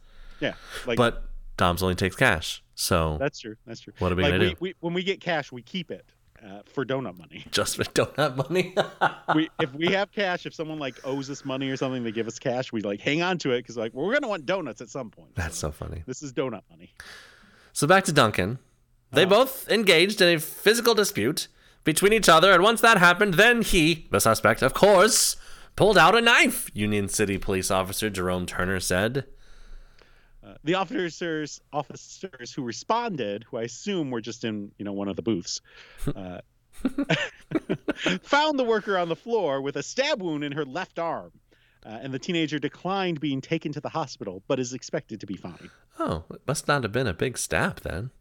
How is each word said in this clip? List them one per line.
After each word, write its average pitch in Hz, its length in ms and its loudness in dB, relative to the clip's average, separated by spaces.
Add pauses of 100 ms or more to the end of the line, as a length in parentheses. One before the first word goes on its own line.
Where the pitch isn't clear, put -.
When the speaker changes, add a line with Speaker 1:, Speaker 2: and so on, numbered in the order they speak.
(400)
Speaker 1:
Yeah, 127 140 -2 (340)
like 117 100 -2
Speaker 2:
But 117 280 0 (320)
Dom's 87 260 2
only 92 120 2
takes 90 200 -2
cash, 104 480 0 (120)
so 80 440 0
Speaker 1:
That's 143 200 -6
true. 110 180 -14 (100)
That's 113 140 -14
true. - 180 -20
Speaker 2:
what 90 100 0
are 90 60 0
we 92 80 2
Speaker 1:
Like, 92 80 4
Speaker 2:
gonna 95 140 2
Speaker 1:
we, 92 60 2
Speaker 2:
do? 87 100 -8
Speaker 1:
we, 185 180 -6
when 170 140 -6
we 185 100 -4
get 190 160 -4
cash, 160 320 -6
we 123 100 -14
keep 165 300 -10
it, 90 140 -16 (360)
uh, 101 240 -18
for 135 200 -8
donut 120 320 -6
money. - 300 -18
Speaker 2:
<laughs> - 40 -20
Just - 240 -2
for - 80 -2
donut 135 540 -2
money? 175 360 -2 (300)
<laughs> - 320 -2
Speaker 1:
We, 156 140 0 (100)
if 143 140 -4
we 160 180 -2
have 196 220 -2
cash, 185 320 -4
if 147 80 -12
someone, 156 260 -8
like, 135 240 -6
owes 135 260 -6
us 139 140 -10
money 135 260 -4
or 135 60 -4
something, 127 300 -4
they 110 80 -4
give 110 140 -4
us 117 120 -10
cash, 127 320 -4
we, 113 100 -2
like, 104 200 -4
hang 151 200 0
on 180 180 0
to 139 120 0
it 123 160 0
'cause, 113 80 -14
like, 113 180 -4
we're 160 200 -4
gonna 285 160 0
want 175 160 -6
donuts 160 340 -4
at 120 100 -14
some 131 200 -10
point. - 260 -20
Speaker 2:
That's 82 220 -6
Speaker 1:
So - 100 -4
Speaker 2:
so 73 60 -6
funny. 78 340 -10
Speaker 1:
this 131 160 -10
is 139 80 -10
donut 123 380 -6
money. 85 240 -20 (800)
Speaker 2:
So - 120 -2
back 185 200 6
to 170 80 -2
Dunkin'. 113 460 2 (520)
They 156 120 4
Speaker 1:
Uh-huh. 185 60 4
Speaker 2:
both 240 400 2
engaged 196 520 4
in 175 160 6
a - 20 -2
physical 226 560 2
dispute 156 540 0 (340)
between 185 300 4
each 214 160 4
other, 170 220 8
and 175 100 8
once 214 200 4
that 226 180 8
happened, 180 360 6
then 233 280 6
he, 160 480 2
the 98 80 4
suspect, 110 420 4
of 123 120 4
course, 208 640 6 (400)
pulled 190 220 6
out 170 180 8
a 233 60 4
knife, 247 540 4
Union 104 320 0
City 98 320 0
Police 95 320 -2
Officer 95 380 0
Jerome 90 360 -2
Turner 92 340 -2
said. 110 460 0 (1200)
Speaker 1:
Uh, 101 80 -18 (100)
the 156 120 0
officers, 165 840 -4 (140)
officers - 800 -10
who 147 100 -8
responded, 120 840 -4
who 127 80 -8
I 113 60 -6
assume 156 480 -6
were 117 100 -4
just 117 220 -10
in, 107 340 -6
you 101 80 -10
know, 101 80 -8
one 101 140 -4
of 98 80 -4
the - 80 -8
booths, 101 380 -2 (280)
Speaker 2:
<laughs> - 260 -6
Speaker 1:
uh, 92 240 -12 (440)
<laughs> 269 60 0 (1300)
found 294 380 2
the 254 40 2
worker 214 340 0
on 175 120 0
the 160 60 -4
floor 170 460 -2
with 139 140 -6
a 143 80 -6
stab 277 380 -2
wound 156 220 -4
in 147 80 -4
her 147 140 -4
left 165 340 -8
arm. 127 320 -6 (520)
Uh, 117 60 -18 (120)
and 131 120 -8
the 131 60 -6
teenager 156 400 -2
declined 175 600 -4
being 135 220 -2
taken 165 300 -4
to 147 100 -10
the 123 80 -8
hospital, 113 580 -8
but 135 120 0
is 123 140 -4
expected - 460 -8
to 104 60 -16
be 98 100 -10
fine. - 340 -14 (300)
Speaker 2:
Oh, 85 320 -4
it - 160 -18
must - 200 -4
not 143 160 2
have 104 80 -2
been 127 160 0
a 92 60 -2
big 123 260 -4
stab 113 420 -2
then. 107 400 -8